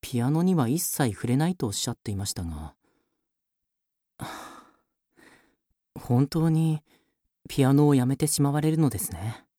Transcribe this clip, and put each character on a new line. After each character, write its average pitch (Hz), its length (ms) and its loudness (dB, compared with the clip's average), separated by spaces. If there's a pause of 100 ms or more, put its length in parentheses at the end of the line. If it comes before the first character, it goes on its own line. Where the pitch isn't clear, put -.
ピ 120 220 -4
ア 131 80 2
ノ 160 120 2
に 185 120 4
は 131 140 2
一 156 140 0
切 123 300 -2
触 - 140 -10
れ 120 100 2
な 156 120 0
い 180 80 -2
と - 100 -4
お 104 40 -2
っ - 20 -8
し - 160 -6
ゃ 120 40 -6
っ - 40 -8
て - 140 -10
い 101 60 -4
ま 101 100 -6
し - 60 -8
た 95 120 -8
が、 78 300 -10 (1400)
<sighs> - 60 -12 (1700)
本 131 300 2
当 165 220 0
に 160 320 0 (680)
ピ 139 160 0
ア 131 80 4
ノ 147 160 6
を 143 60 6
や 127 120 4
め 135 100 0
て 156 100 -2
し 151 160 0
ま 143 100 2
わ 151 80 0
れ 156 100 2
る 160 80 0
の 156 120 4
で 98 80 -8
す - 140 -8
ね。 98 320 -10 (140)